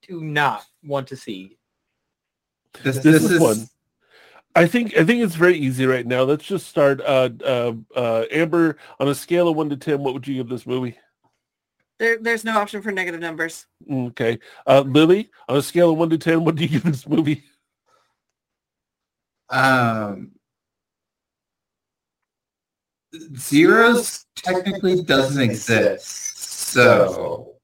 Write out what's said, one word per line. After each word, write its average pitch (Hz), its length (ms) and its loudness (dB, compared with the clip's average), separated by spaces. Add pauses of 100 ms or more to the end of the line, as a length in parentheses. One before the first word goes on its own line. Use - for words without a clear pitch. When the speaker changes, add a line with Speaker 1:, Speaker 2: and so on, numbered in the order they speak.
Speaker 1:
do 175 160 -12
not 147 420 -2 (180)
want 139 260 -6
to 135 80 -14
see. 95 400 -14 (1300)
Speaker 2:
This, 135 120 -2
Speaker 3:
This 131 80 -6
Speaker 2:
this 156 200 6
Speaker 3:
is - 80 2
Speaker 2:
is 170 100 2
Speaker 3:
one. 113 280 0 (880)
I 170 100 6
think, 233 300 -2
I 160 60 4
think 233 180 2
it's 190 140 -2
very 175 220 4
easy 131 280 -2
right 127 220 0
now. 127 160 0
Let's 147 220 -2
just 196 220 -6
start. 139 340 2
Uh, 131 280 0 (140)
uh, 120 300 -2 (200)
uh, 117 380 -2
Amber, 165 460 0 (240)
on 139 80 0
a 143 60 -2
scale 175 340 -2
of 160 80 -2
one 156 120 -4
to 143 60 -6
ten, 143 260 -4
what 135 120 -4
would 127 140 -10
you 139 80 -6
give 127 120 -8
this 120 180 -10
movie? 127 320 -6 (1040)
Speaker 4:
There, 226 220 0
there's 226 240 -4
no 226 120 -2
option 208 240 -4
for 214 100 -8
negative 180 300 -6
numbers. 160 440 -8 (260)
Speaker 3:
Okay. 120 480 -4 (260)
Uh, 135 200 6
Lily, 160 440 4 (200)
on 127 80 0
a 143 40 0
scale 170 300 2
of 156 60 0
one 165 120 -2
to 160 80 0
ten, 165 280 0
what 160 100 0
do 151 80 -2
you 170 60 -2
give 160 140 -2
this 151 240 -4
movie? 151 360 -2 (2000)
Speaker 2:
Um, 117 840 0 (3000)
zeros 220 880 4 (100)
technically 185 680 -2
doesn't 139 380 0
exist, - 960 -2
so. 95 1120 0 (120)